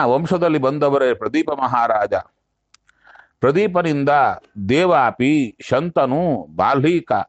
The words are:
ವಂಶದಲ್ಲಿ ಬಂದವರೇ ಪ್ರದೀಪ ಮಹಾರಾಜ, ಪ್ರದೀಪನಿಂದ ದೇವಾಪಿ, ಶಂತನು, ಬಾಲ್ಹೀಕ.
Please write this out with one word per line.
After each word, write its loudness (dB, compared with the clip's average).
ವಂಶದಲ್ಲಿ 0
ಬಂದವರೇ 0
ಪ್ರದೀಪ -2
ಮಹಾರಾಜ, 0
ಪ್ರದೀಪನಿಂದ 0
ದೇವಾಪಿ, 2
ಶಂತನು, 0
ಬಾಲ್ಹೀಕ. 0